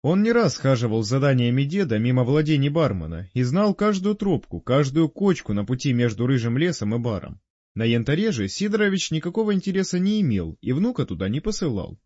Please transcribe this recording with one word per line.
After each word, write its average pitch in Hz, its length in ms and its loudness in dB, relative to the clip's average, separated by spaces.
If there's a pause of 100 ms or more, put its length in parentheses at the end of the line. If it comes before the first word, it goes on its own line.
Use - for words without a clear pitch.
Он 185 200 2
не 226 80 2
раз 233 260 2
хаживал 117 460 2
с 104 60 -4
заданиями 131 560 2
деда 147 340 0
мимо 127 240 2
владений 147 460 2
бармена 92 680 -2
и 123 80 0
знал 190 320 2
каждую 208 400 0
тропку, 165 460 -4
каждую 143 480 2
кочку 185 440 0
на 101 120 -2
пути 127 280 -2
между 120 340 0
Рыжим 120 320 0
лесом 143 360 -2
и 120 40 -2
баром. 104 420 -6 (340)
На 107 80 -4
Янтаре 135 480 0
же 110 160 -2
Сидорович 202 640 -2
никакого 180 420 -2
интереса 185 460 -2
не 208 220 0
имел 95 400 0
и 123 120 -4
внука 196 340 0
туда 95 220 -6
не 131 120 -2
посылал. 156 640 -4